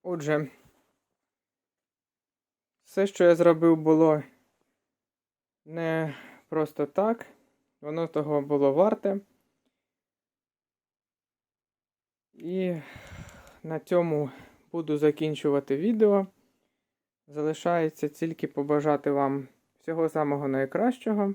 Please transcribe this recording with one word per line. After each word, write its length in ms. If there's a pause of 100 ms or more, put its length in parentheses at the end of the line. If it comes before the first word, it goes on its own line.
(120)
Отже, 360 (2250)
все, 240
що 160
я 120
зробив, 420
було 460 (1400)
не 500 (320)
просто 380
так, 400 (560)
воно 260
того 340
було 320
варте. 460 (3250)
І 420 (880)
на 160
цьому 500 (420)
буду 260
закінчувати 800
відео. 500 (1000)
Залишається 800
тільки 400
побажати 640
вам 360 (320)
всього 300
самого 380
найкращого 880